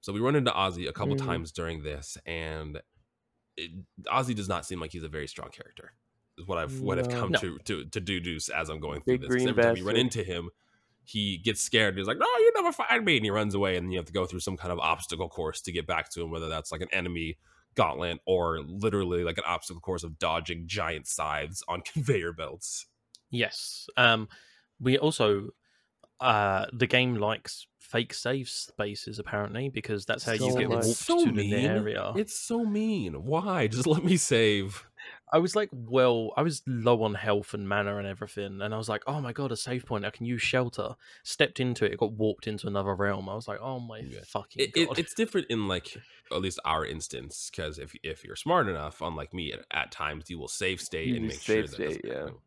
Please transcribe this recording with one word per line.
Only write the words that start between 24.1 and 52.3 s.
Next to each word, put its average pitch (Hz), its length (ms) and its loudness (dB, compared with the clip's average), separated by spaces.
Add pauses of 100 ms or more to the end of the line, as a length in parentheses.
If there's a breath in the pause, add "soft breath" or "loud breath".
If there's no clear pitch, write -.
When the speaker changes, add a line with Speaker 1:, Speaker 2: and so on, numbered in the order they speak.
Speaker 3:
we 127 180 4
also, 107 520 4 (680)
uh, 104 540 4
the 123 140 0
game 123 280 4
likes 107 520 -4 (120)
fake - 340 -2
save 127 360 -4
spaces, 104 680 -6
apparently, 104 500 -4
because 107 360 -4
that's - 180 -2
how 117 100 0
you 110 60 0
Speaker 2:
So 127 180 4
Speaker 3:
get 120 120 2
Speaker 2:
much. 117 160 2
Speaker 3:
walked 113 140 2
Speaker 1:
So 339 260 4
Speaker 3:
to 240 60 4
the 104 220 2
Speaker 1:
mean. - 0 -
Speaker 3:
area. 110 640 2
Speaker 1:
It's 208 220 -2
so 233 260 0
mean. 202 600 0
Why? 165 420 2
<laughs> 107 80 0
Just 127 120 2
let 160 160 4
me 180 140 6
save. 104 720 4 (440 loud breath)
Speaker 3:
I 151 60 6
was, 170 180 4
like, 208 160 2
well, 120 680 4
I 135 40 4
was 156 240 0
low 120 380 4
on 107 100 2
health 104 400 0
and 101 160 -4
mana 101 280 2
and 101 100 -4
everything, 98 540 -6
and 107 120 -2
I 110 40 -2
was 113 120 -4
like, 107 180 0
"Oh 147 140 -2
my 123 100 -6
god, 135 200 -2
a 117 40 -2
save 123 300 -4
point, 104 200 -2
I 107 40 0
can - 160 -8
use 120 160 -2
shelter." - 540 0 (280 loud breath)
Stepped - 360 0
into 123 260 2
it, 98 80 2
it 104 60 -6
got 110 140 4
warped 107 340 0
into 107 200 -6
another 98 280 0
realm. 95 340 0
I 98 60 -4
was 113 120 -8
like, 101 140 -8
"Oh 127 180 -6
my 113 200 -12
Speaker 1:
Yeah. 113 260 -12
Speaker 3:
fucking - 380 -6
Speaker 1:
It, - 120 -2
it, 165 120 4
Speaker 3:
god." - 120 -2
Speaker 1:
it's 165 140 -2
different 208 380 0
in, 107 160 0
like, 90 280 -2 (360 loud breath)
at 85 100 -2
least 95 240 -2
our 78 200 2
instance, 65 680 -8
'cause 78 280 -6
if, 71 240 -12
if 78 220 -8
you're - 100 -12
smart 160 320 2
enough, 76 340 -4
unlike 78 340 -6
me, 82 180 -4
at, - 180 -12
at 71 200 -2
times 76 400 -6
you 85 80 -8
will 64 80 -8
save 92 340 -2
state 82 280 -4
Speaker 2:
You 123 80 2
Speaker 1:
and 113 100 -4
Speaker 2:
just - 100 -6
Speaker 1:
make - 60 -12
sure 110 120 4
Speaker 2:
save 110 160 0
Speaker 1:
that - 60 -14
doesn't 73 160 -2
Speaker 2:
state, - 120 -8
yeah. 62 140 -4
Speaker 1:
happen. 76 280 -8